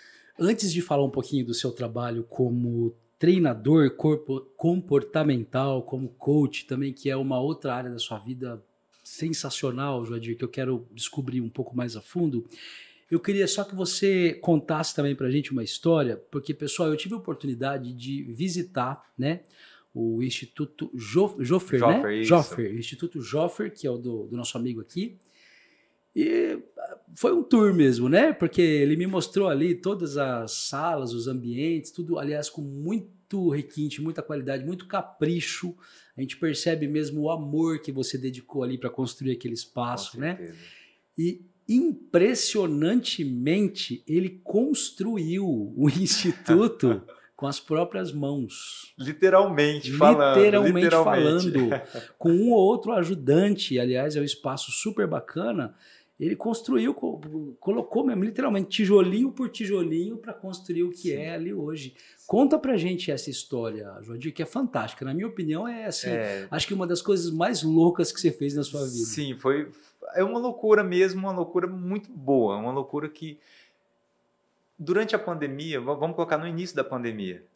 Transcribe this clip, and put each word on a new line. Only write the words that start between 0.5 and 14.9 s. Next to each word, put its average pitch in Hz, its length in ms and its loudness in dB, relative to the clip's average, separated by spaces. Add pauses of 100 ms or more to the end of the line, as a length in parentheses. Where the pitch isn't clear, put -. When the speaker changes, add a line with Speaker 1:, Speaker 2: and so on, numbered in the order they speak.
Speaker 1:
de 175 80 0
falar 143 240 2
um 135 40 0
pouquinho 131 360 -2
do 117 80 -4
seu 120 180 -2
trabalho 117 520 -6
como 120 680 0 (240)
treinador 151 800 4
corpo-, 151 460 0 (160)
comportamental, 139 1300 0
como 127 260 -8
coach 143 560 0
também, 135 260 -4
que 139 180 -6
é 135 60 0
uma 135 240 -2
outra 143 360 -2
área 123 160 -6
da 117 80 -10
sua 113 180 -6
vida 120 440 -10 (420)
sensacional, 139 1040 -4
Joadir, 113 320 -6
que - 60 -8
eu 120 60 -4
quero 127 420 -4
descobrir 123 500 -6
um 113 80 -6
pouco 120 260 -8
mais 123 200 -4
a 107 60 -12
fundo, 139 460 -2 (640)
eu 170 80 2
queria 196 280 0
só 202 160 -2
que 196 120 -10
você 185 600 2
contasse 156 600 0